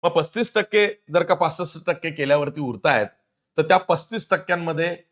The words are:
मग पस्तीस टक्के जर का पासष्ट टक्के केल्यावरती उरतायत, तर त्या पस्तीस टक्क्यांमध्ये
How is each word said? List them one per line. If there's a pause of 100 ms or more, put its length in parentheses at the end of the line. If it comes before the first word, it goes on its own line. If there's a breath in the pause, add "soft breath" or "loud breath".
मग
पस्तीस
टक्के (100)
जर
का
पासष्ट
टक्के
केल्यावरती
उरतायत, (500)
तर
त्या
पस्तीस
टक्क्यांमध्ये (140)